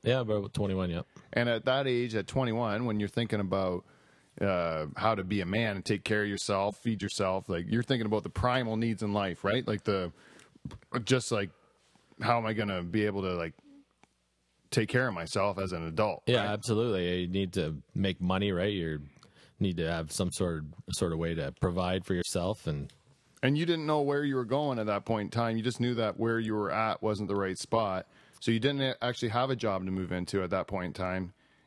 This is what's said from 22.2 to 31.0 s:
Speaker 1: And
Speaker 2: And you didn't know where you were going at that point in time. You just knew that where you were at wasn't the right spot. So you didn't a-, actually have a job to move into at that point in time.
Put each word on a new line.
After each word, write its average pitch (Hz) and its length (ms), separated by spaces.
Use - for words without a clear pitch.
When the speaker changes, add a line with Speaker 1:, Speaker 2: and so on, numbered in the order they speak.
Speaker 1:
And 73 260
Speaker 2:
And 139 140
you 165 100
didn't 165 180
know 151 160
where 143 220
you 139 120
were 123 100
going 135 340
at 107 80
that 101 180
point 107 220
in - 20
time. 117 280
You 110 60
just 120 160
knew 120 160
that 110 240
where 113 200
you 107 160
were 101 160
at 110 320
wasn't 104 260
the 101 60
right 95 220
spot. 98 500
So - 120
you 113 80
didn't 139 220
a-, 131 220
actually 120 260
have 123 220
a 131 40
job 95 300
to 92 60
move 92 200
into 90 320
at 87 60
that 92 180
point 92 200
in 80 60
time. 92 400